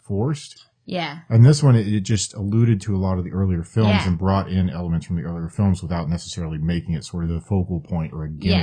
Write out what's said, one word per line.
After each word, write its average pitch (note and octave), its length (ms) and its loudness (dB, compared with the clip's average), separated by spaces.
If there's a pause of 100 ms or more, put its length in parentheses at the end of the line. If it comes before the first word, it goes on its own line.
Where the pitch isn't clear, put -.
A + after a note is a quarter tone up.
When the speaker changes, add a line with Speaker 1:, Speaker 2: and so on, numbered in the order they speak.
Speaker 1:
forced. C3 640 -6 (220)
Speaker 2:
Yeah. E3 400 -8
Speaker 1:
And A2+ 160 8
this D3 200 8
one, B2+ 120 8
it, G#2 120 2
it G#2 120 0
just G2+ 340 -2
alluded G#2+ 480 2
to G#2 120 -2
a F#2+ 40 0
lot F#2 200 0
of F2 60 -4
the F2 80 -10
earlier F#2 320 0
films G#2+ 260 0
Speaker 2:
Yeah. G2 180 2
Speaker 1:
and E2+ 100 0
brought F#2+ 300 0
in F2+ 220 0
elements E2 360 -4
from F2 100 -4
the E2 60 -4
earlier E2+ 260 -6
films G2 340 0
without E2 260 -4
necessarily D#2+ 500 -6
making E2+ 360 -2
it C#2+ 100 -6
sort E2+ 200 -6
of E2 60 -2
the E2 100 -2
focal F2+ 400 -2
point D#2+ 320 -6
or D#2 120 -10
a D2+ 40 -8
gimmick D#2 340 0